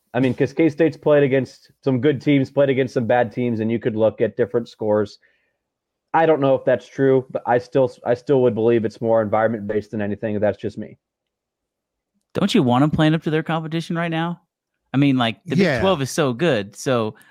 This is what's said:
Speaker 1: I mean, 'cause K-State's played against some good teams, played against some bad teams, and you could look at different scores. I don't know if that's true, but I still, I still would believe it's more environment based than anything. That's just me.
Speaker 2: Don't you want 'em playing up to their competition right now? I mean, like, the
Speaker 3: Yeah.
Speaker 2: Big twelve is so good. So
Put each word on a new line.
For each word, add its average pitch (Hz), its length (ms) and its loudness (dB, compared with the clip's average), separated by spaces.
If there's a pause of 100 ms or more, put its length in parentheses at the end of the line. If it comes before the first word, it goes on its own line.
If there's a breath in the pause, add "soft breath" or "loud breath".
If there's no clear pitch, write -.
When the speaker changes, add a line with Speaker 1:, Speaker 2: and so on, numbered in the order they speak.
(140)
Speaker 1:
I 120 60 -2
mean, 131 140 2
'cause 131 200 -2
K-State's 160 440 0
played 147 260 2
against 131 480 -2 (120)
some 131 180 0
good 139 200 0
teams, 139 280 2
played 139 200 0
against 131 240 -2
some 123 140 -2
bad 123 240 2
teams, 120 280 -4
and 110 120 -2
you 117 80 -2
could 110 160 -4
look 107 260 0
at 107 140 -2
different 117 320 -2
scores. 107 520 -2 (920)
I 165 120 2
don't 156 160 2
know 135 140 2
if 127 100 -4
that's 127 220 0
true, 131 420 2
but - 160 -10
I 123 140 2
still, 127 320 0 (140)
I 123 100 0
still 135 260 0
would 123 140 2
believe 113 280 2
it's 107 160 -8
more 113 220 0
environment 107 460 -2
based 104 240 -6
than 107 100 -6
anything. 104 380 -4
That's 101 180 -2
just 104 200 -12
me. - 200 -14 (1400)
Speaker 2:
Don't - 200 -2
you 190 100 4
want 123 200 4
'em 151 80 2
playing 156 220 2
up 165 100 -2
to 170 60 -6
their 156 140 -2
competition 160 520 -6
right 170 160 -4
now? 165 300 -6 (520)
I 131 40 -2
mean, 139 200 2
like, 113 280 -2
the - 100 -4
Speaker 3:
Yeah. 170 200 2
Speaker 2:
Big 113 60 -2
twelve 147 200 0
is 127 100 -6
so 139 220 0
good. 113 420 -2
So 117 400 -2 (160 soft breath)